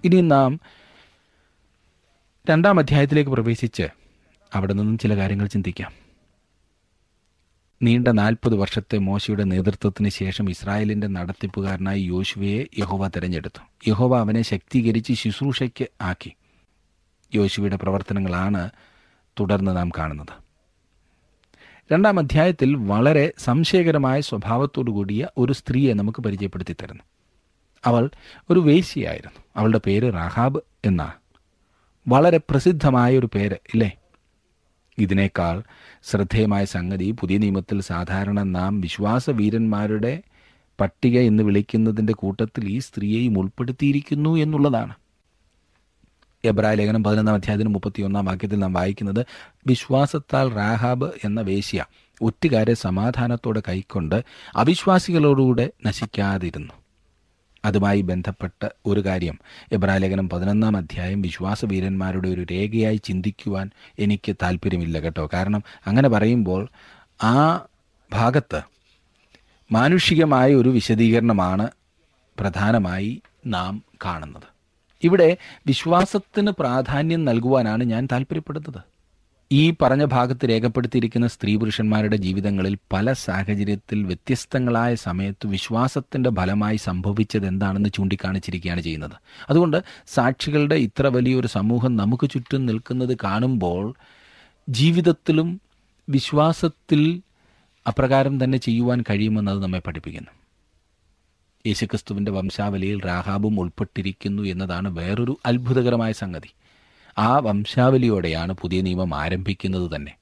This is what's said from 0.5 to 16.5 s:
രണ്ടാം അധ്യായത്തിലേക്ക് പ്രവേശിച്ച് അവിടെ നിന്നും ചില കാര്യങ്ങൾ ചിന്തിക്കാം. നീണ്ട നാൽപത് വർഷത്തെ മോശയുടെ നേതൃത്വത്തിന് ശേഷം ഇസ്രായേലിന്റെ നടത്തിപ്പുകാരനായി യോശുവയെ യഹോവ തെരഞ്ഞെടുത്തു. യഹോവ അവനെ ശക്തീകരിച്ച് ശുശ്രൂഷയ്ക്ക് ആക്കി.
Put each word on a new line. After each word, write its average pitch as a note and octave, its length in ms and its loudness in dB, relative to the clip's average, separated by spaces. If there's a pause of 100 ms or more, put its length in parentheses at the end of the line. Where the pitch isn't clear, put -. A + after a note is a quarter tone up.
രണ്ടാം F3+ 280 6
അധ്യായത്തിലേക്ക് C#3+ 520 2
പ്രവേശിച്ച് A#2 520 -2 (720)
അവിടെ F#2+ 180 -2
നിന്നും G#2+ 260 0
ചില G#2+ 180 0
കാര്യങ്ങൾ G2+ 300 -2
ചിന്തിക്കാം. F#2+ 460 -6 (1900)
നീണ്ട A#2+ 260 4
നാൽപത് A2 460 2
വർഷത്തെ G#2 440 -2
മോശയുടെ G2+ 460 -2
നേതൃത്വത്തിന് G2 640 0
ശേഷം F#2+ 420 -4
ഇസ്രായേലിന്റെ G#2 560 -4
നടത്തിപ്പുകാരനായി F#2+ 960 -6
യോശുവയെ G2 640 -4 (140)
യഹോവ G2 300 -4
തെരഞ്ഞെടുത്തു. F2 600 -8 (200)
യഹോവ B2 300 4
അവനെ A2 240 0
ശക്തീകരിച്ച് A2+ 680 -2
ശുശ്രൂഷയ്ക്ക് B2 760 -4 (140)
ആക്കി. F#2 300 -8 (1000)